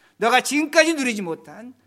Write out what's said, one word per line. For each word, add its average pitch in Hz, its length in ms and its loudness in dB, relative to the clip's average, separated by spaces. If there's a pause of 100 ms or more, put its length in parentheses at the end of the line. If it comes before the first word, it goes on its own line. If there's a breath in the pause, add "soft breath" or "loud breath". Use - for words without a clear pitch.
(180 soft breath)
너가 233 220 4
지금까지 311 540 2
누리지 247 280 -2
못한 175 520 -12 (120)